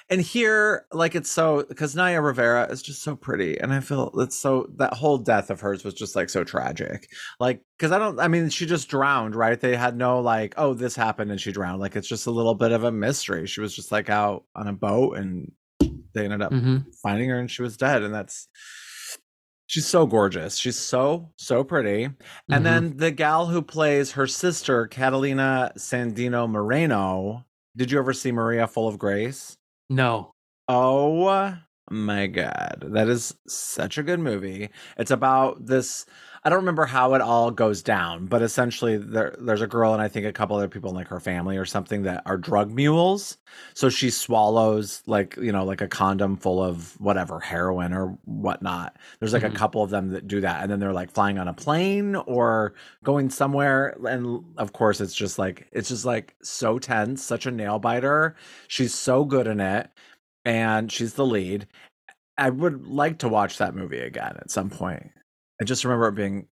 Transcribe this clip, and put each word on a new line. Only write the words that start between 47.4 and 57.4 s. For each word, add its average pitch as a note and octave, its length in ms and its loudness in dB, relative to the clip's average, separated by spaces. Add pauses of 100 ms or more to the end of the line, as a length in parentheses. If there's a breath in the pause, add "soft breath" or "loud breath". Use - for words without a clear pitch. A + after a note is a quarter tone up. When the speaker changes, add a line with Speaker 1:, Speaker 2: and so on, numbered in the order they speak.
Speaker 1:
or F#2 320 -4
whatnot. F#2+ 720 -6 (220 loud breath)
There's, A2 140 -2
like, A#2 100 4
Speaker 2:
Mm-hmm. - 0 -
Speaker 1:
a A2 40 2 (100)
couple A2 240 0
of G2+ 80 0
them F#2+ 200 -2
that F#2 180 -6
do G2+ 140 -2
that. E2+ 220 -2
And G2 80 -2
then G2+ 100 0
they're, G2 120 0
like, F2+ 180 -4
flying G2+ 280 2
on F2+ 80 -4
a F2 60 -4
plane G3 640 0
or A2+ 560 2 (320 loud breath)
going C#3 240 2
somewhere. C#3 760 0
And A#2+ 380 -4 (140)
of G#2 160 -4
course, G#2+ 260 4
it's F#2+ 160 -6
just, F#2+ 240 -4
like, F#2+ 320 -4
it's G#2 180 -6
just, B2 160 -6
like, A#2 380 -4
so A#2+ 360 -2
tense, B2 440 -2
such - 220 -4